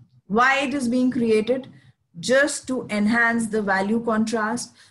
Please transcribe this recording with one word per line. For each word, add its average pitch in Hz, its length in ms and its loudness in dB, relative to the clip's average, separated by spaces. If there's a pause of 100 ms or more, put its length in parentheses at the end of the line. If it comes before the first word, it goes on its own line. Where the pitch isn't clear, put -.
(260)
Why 254 340 2
it 285 140 -2
is 254 140 -2
being 254 220 2
created? 233 580 0 (520)
Just 269 480 0
to 262 220 -6
enhance 233 580 2
the 214 140 -2
value 196 420 0
contrast 226 680 -2 (180)